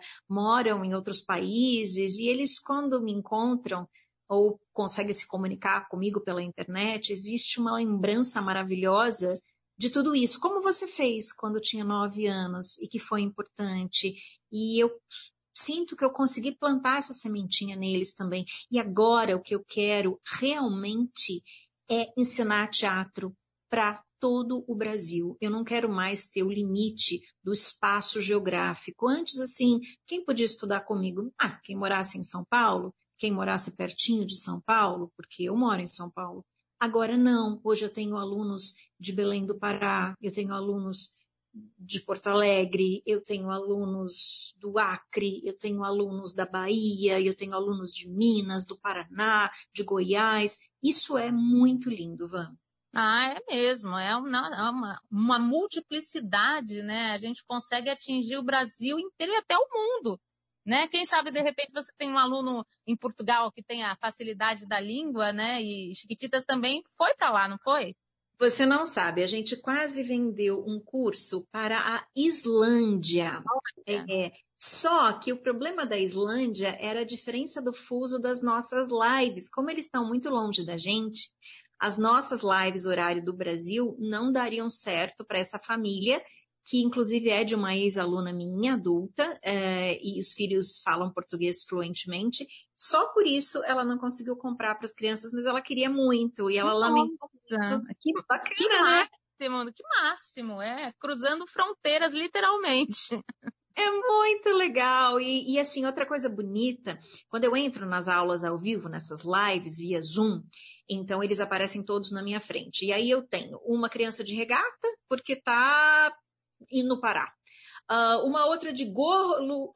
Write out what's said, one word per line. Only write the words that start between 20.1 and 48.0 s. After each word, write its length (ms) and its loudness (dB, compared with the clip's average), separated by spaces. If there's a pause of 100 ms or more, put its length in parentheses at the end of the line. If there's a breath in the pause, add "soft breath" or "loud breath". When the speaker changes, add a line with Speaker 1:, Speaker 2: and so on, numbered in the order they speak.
Speaker 1:
realmente 1000 -2 (480 loud breath)
é 180 2 (100)
ensinar 500 2
teatro 640 -2 (360)
pra 340 0 (220)
todo 420 0
o 60 -4
Brasil. 680 -4
Eu 120 -2
não 120 -2
quero 240 0
mais 400 -2
ter 140 -2
o 80 2
limite 720 0 (220 loud breath)
do 100 -2
espaço 640 0
geográfico. 880 -2
Antes, 320 0
assim, 400 2 (280 loud breath)
quem 180 -6
podia 200 2
estudar 360 -2
comigo? 580 -4
Ah, 240 -2
quem 140 -10
morasse 400 -2
em 60 -8
São 260 -6
Paulo, 420 2 (280)
quem 120 -2
morasse 440 -2
pertinho 500 0
de 100 -8
São 260 -4
Paulo, 540 0
porque 280 -10
eu 120 -2
moro 240 2
em 60 -6
São 240 -8
Paulo. 340 -12 (360)
Agora 360 2
não. 480 4
Hoje 220 2
eu 40 -4
tenho 280 -4
alunos 560 -4 (260 loud breath)
de 140 -8
Belém 320 0
do 140 -4
Pará, 600 -2
eu 120 -6
tenho 240 -4
alunos 580 -4 (640 soft breath)
de 240 -8
Porto 260 -6
Alegre, 800 4
eu 180 0
tenho 260 -6
alunos 1080 -4
do 220 -2
Acre, 680 -2
eu 100 -4
tenho 280 -4
alunos 500 -2
da 140 -4
Bahia, 760 2
eu 140 2
tenho 180 -8
alunos 400 -4
de 160 -12